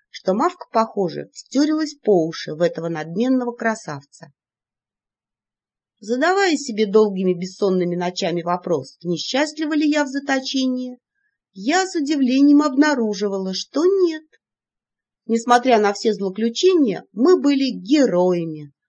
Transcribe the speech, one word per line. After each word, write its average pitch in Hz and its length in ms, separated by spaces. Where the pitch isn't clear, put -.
что - 240
Мавка, 311 400
похоже, 196 580
втюрилась 302 640
по 175 320
уши 156 260
в 156 80
этого 170 280
надменного 226 640
красавца. 190 800
Задавая 320 540
себе 214 300
долгими 196 480
бессонными 180 600
ночами 175 460
вопрос, 170 600
несчастлива 294 720
ли 302 160
я 294 160
в - 20
заточении, 262 920
я 294 340
с 370 100
удивлением 285 640
обнаруживала, 214 920
что 269 300
нет. 359 400
Несмотря 240 520
на 202 140
все 214 220
злоключения, 233 960
мы 285 300
были 277 300
героями, 180 1000